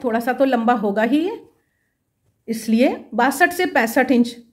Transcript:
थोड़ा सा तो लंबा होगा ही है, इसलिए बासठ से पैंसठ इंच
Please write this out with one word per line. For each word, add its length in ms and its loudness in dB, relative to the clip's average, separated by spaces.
थोड़ा 160 -2
सा 120 -4
तो 120 2
लंबा 300 0
होगा 300 -2
ही 200 0
है, 140 -6
इसलिए 480 0
बासठ 380 2
से 160 -2
पैंसठ 420 0
इंच 240 2